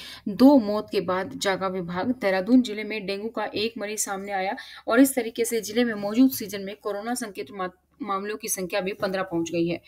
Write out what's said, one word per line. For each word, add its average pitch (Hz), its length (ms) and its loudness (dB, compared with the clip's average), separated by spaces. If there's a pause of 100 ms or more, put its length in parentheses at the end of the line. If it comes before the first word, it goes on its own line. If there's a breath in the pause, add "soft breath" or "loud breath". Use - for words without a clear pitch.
(280 loud breath)
दो 254 300 10
मौत 208 320 -2
के 208 100 0
बाद 185 360 -2
जागा 190 320 -2
विभाग। 185 380 -4
देहरादून 208 560 2
जिले 208 220 -6
में 208 220 -6
डेंगू 202 220 -6
का 220 260 -6
एक 220 240 -4
मरीज 208 220 -6
सामने 202 320 -6
आया 196 240 -2 (320 loud breath)
और 233 120 6
इस 269 140 6
तरीके 226 300 -2
से 226 160 -2
जिले 214 240 0
में 233 100 -2
मौजूद 214 360 4
सीजन 202 300 -8
में 196 160 -10
कोरोना 214 380 -6
संक्रमित 208 360 -8
मा-, 185 520 -10
मामलों 202 340 -4
की 214 120 -8
संख्या 190 320 -2
भी 185 120 -4
पन्द्रह 190 300 -2
पहुंच 165 280 -2
गई 170 180 0
है। 170 200 -4